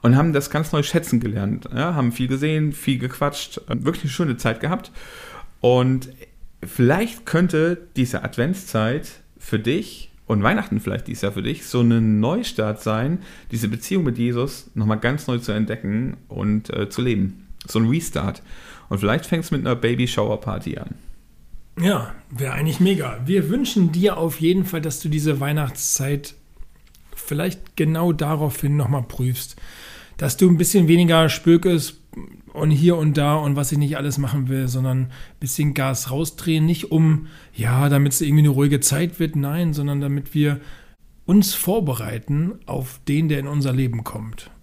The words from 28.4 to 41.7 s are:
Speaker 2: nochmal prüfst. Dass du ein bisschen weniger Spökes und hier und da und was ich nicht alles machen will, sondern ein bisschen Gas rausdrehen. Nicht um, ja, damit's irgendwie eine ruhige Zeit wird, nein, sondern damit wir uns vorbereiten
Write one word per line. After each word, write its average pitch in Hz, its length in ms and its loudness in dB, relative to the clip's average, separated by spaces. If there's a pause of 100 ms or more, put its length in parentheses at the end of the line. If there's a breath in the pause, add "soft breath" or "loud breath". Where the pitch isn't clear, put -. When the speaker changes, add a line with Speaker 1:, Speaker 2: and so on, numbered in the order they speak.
Speaker 2:
nochmal 139 260 0
prüfst. 127 520 -4 (640 loud breath)
Dass - 180 -2
du 185 140 6
ein 170 80 6
bisschen 175 300 4
weniger 165 420 6
Spökes 170 720 2 (520)
und 156 180 2
hier 165 260 6
und 156 200 2
da 147 180 4
und 143 200 2
was 143 160 -2
ich 147 60 0
nicht 147 200 2
alles 139 200 -2
machen 135 320 0
will, 135 180 0
sondern 131 340 0
ein 127 80 -2 (300 loud breath)
bisschen 139 360 -2
Gas 131 340 -2
rausdrehen. 156 560 0
Nicht 170 260 0
um, 156 360 4 (260 loud breath)
ja, 123 340 2
damit's 143 340 2
irgendwie 151 200 4
eine 151 80 8
ruhige 139 300 2
Zeit 165 400 0
wird, 156 160 -2
nein, 151 380 0
sondern 143 280 -2
damit 139 320 -4
wir 147 260 2 (680 loud breath)
uns 190 280 6
vorbereiten 143 1000 -2 (120)